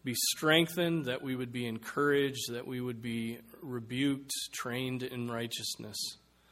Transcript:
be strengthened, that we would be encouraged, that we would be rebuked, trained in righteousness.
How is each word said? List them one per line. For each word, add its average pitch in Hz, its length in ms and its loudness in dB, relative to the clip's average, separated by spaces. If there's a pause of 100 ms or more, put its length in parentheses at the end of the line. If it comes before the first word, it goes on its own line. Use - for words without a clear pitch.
be 127 100 -2
strengthened, 165 920 4
that 127 160 -2
we 131 120 -2
would 123 180 -2
be 123 120 -2
encouraged, 131 880 2
that 120 140 -4
we 127 160 -4
would 123 180 -4
be 117 380 -2 (240)
rebuked, 131 720 -2 (200)
trained 127 500 -2
in 123 280 -4
righteousness. 113 880 -6 (320)